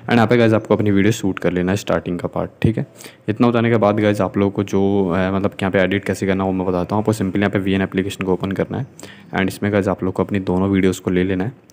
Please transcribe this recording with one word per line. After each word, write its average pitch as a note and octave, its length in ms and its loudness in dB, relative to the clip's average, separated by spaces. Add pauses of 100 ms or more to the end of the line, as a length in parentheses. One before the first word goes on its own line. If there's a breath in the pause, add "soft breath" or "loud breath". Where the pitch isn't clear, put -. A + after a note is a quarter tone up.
And - 120 0
यहाँ A2+ 120 6
पे B2 100 4
guys, A2+ 160 4
आपको A2 220 2
अपनी G#2 160 2
video G2 220 4
shoot F#2+ 260 -4
कर F2 140 0
लेना F2+ 200 0
है, G2+ 40 0
starting F2 420 -2
का F2+ 100 -6
part, F2 220 -6 (120)
ठीक A#2 160 2
है। C#3 80 -4 (420 loud breath)
इतना A2+ 180 2
हो A#2+ 60 4
जाने A#2 180 2
के A#2 60 4
बाद G#2 240 2
guys, G#2 200 2
आप A2 160 -2
लोगों G2+ 140 2
को G2+ 140 -2
जो, G2 160 -2 (260)
अ, F#2 240 0
मतलब G2 200 -2
कि - 140 -6
यहाँ F#2 80 0
पे G2 80 4
edit F#2+ 240 0
कैसे G2 220 -4
करना F#2+ 180 0
है, F#2+ 60 0
वो F#2+ 60 -2
मैं F#2 100 -2
बताता F2+ 280 -2
हूँ। G#2 80 0
आपको A2 100 0
simply G2 260 -2
यहाँ G2+ 120 2
पे G#2+ 80 -2
वीएन G2 240 0
application F#2+ 420 -4
को F#2+ 80 0
open F#2+ 200 -2
करना F#2+ 260 -4
है, C3 80 -6 (480 loud breath)
and F#2+ 140 0
इसमें G2+ 240 -4
guys, G#2 160 0
आप F2+ 160 -2
लोग F2+ 100 -2
को F#2+ 100 -2
अपनी G2+ 160 -4
दोनों F#2+ 300 0
videos F#2 300 2
को - 100 -4
ले F2+ 140 2
लेना F#2+ 200 -2
है, B2+ 80 -6 (200)